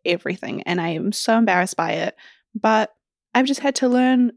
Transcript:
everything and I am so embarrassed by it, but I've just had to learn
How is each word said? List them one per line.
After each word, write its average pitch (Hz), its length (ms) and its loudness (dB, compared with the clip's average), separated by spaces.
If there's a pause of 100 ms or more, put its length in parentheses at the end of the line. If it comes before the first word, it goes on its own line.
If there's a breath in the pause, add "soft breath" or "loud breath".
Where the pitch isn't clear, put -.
everything 180 580 -6
and 175 160 -4
I 170 100 -4
am 165 220 -4
so 226 260 0
embarrassed 190 380 2
by 165 180 -2
it, - 220 -4 (380 soft breath)
but 220 400 0 (420)
I've 262 100 4
just 277 140 -2
had 277 160 -2
to 254 140 0
learn 247 480 4